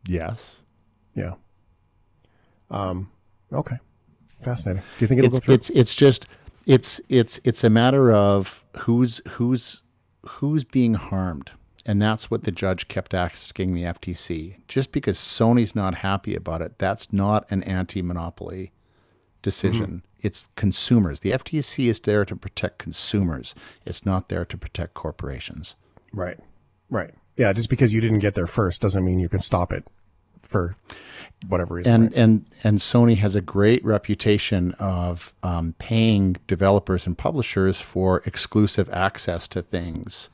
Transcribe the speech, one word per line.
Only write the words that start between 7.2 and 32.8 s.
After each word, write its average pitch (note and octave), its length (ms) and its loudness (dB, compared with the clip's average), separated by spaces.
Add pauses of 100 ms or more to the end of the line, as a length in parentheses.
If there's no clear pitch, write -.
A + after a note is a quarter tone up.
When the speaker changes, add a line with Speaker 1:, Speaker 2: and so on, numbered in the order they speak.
Speaker 1:
it's - 220 0
a A2+ 60 6
matter B2 420 6
of G2+ 520 4 (140)
who's, A#2+ 420 0 (100)
who's, - 520 -4 (400)
who's D3 400 -2
being B2 320 2
harmed. F#2 560 -4 (360)
And G2+ 160 2
that's A2 280 0
what - 140 -2
the G#2 60 -2
judge F#2 380 -4
kept - 260 -6
asking F#2 600 -4
the E2+ 100 -4
F E2+ 160 -8
T F2+ 140 -8
C. E2+ 420 -10 (120)
Just C3+ 240 -4
because G#2+ 260 -4
Sony's A#2 560 2
not F#2+ 220 -2
happy G2 380 -4
about E2 280 -6
it, - 160 -12
that's F#2+ 340 -4
not G2+ 380 0
an F#2+ 140 -2
anti-monopoly F2+ 1080 -6 (680)
decision. G2+ 440 -2
Speaker 2:
Mm-hmm. - 400 -12
Speaker 1:
It's - 300 -6
consumers. F#2+ 640 0
The G2 120 -2
F C3 120 -4
T D#3 160 -4
C C3+ 280 -2
is A2 120 0
there G#2 240 2
to G2 120 -8
protect - 420 -8
consumers. D#2+ 760 -4 (300)
It's - 220 -8
not F#2 240 -2
there F2 160 -4
to - 100 -12
protect - 360 -10
corporations. - 840 -12 (360)
Speaker 2:
Right. F#2 260 -8 (520)
Right. G2+ 220 -6 (240)
Yeah, G#2 160 2
just A2 160 -4
because A#2 240 2
you A2+ 80 2
didn't A2 200 2
get G2+ 140 0
there F2 120 -2
first F#2 340 -2
doesn't F#2+ 240 0
mean F#2 140 0
you F2+ 100 -2
can F#2 120 -2
stop F2+ 300 -2
it - 160 -8 (540)
for F#2 360 -4 (720)
whatever F2+ 260 -2
reason, F2+ 180 2
Speaker 1:
And, A2+ 120 6
Speaker 2:
right? A2+ 120 0
Speaker 1:
and, A2 300 4 (160)
and G#2 160 2
Sony A#2 380 4